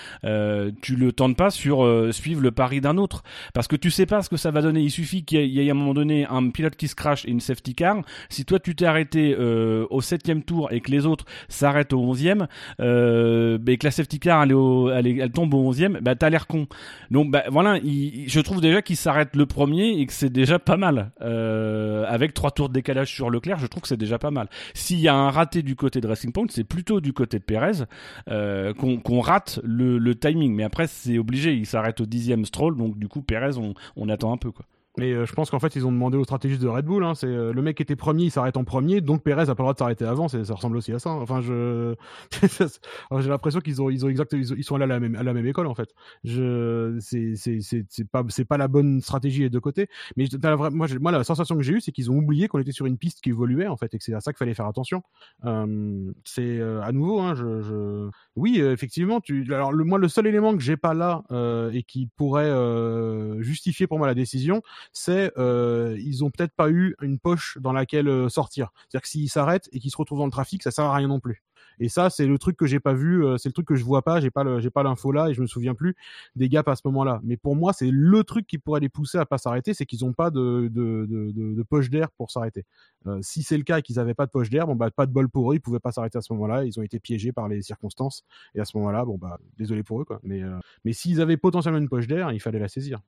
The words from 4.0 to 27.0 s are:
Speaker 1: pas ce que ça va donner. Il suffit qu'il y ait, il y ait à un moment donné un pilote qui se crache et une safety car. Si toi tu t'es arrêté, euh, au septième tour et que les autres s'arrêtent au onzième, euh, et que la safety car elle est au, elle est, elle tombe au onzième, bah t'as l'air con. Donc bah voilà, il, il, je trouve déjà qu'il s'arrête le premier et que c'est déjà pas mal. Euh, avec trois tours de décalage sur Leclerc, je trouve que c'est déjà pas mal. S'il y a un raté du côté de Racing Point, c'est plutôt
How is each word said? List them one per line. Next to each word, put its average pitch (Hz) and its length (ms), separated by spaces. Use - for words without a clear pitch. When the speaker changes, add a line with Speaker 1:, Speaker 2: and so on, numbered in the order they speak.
Speaker 1:
pas 208 160
ce - 80
que 170 80
ça 160 140
va 151 100
donner. 156 220
Il 147 60
suffit 165 360
qu'il 156 120
y 151 40
ait, 143 80
il - 40
y 139 60
ait 143 100
à 143 40
un - 20
moment 143 180
donné 147 340
un 127 220
pilote 156 280
qui 156 100
se - 80
crache 143 300
et - 40
une 120 120
safety 127 340
car. 190 220
Si - 160
toi 190 120
tu 175 160
t'es 170 120
arrêté, 156 520
euh, 113 520
au 131 100
septième 156 420
tour 165 300
et 120 80
que 131 100
les 143 160
autres 160 200
s'arrêtent 143 420
au 135 80
onzième, 143 480
euh, 117 800
et 127 100
que 131 80
la 143 60
safety 143 300
car 165 220
elle 139 80
est - 20
au, 131 360
elle 127 180
est, 123 100
elle 131 160
tombe 165 200
au 135 140
onzième, 156 340
bah 123 140
t'as 156 140
l'air 160 180
con. 151 200
Donc 143 200
bah 143 200
voilà, 185 280
il, 143 440
il, 135 60
je 143 100
trouve 185 220
déjà 165 200
qu'il 180 140
s'arrête 147 400
le 143 100
premier 156 540
et 139 60
que - 80
c'est 139 180
déjà 131 260
pas - 200
mal. 139 340
Euh, 110 880
avec 120 260
trois - 180
tours 143 180
de 127 40
décalage 135 200
sur 123 260
Leclerc, 135 260
je 139 80
trouve 165 160
que - 60
c'est 127 100
déjà 110 220
pas 151 100
mal. 127 200
S'il - 240
y 160 80
a 143 80
un 139 160
raté 160 320
du 135 120
côté 131 240
de 113 80
Racing 113 240
Point, 214 180
c'est 117 140
plutôt 185 380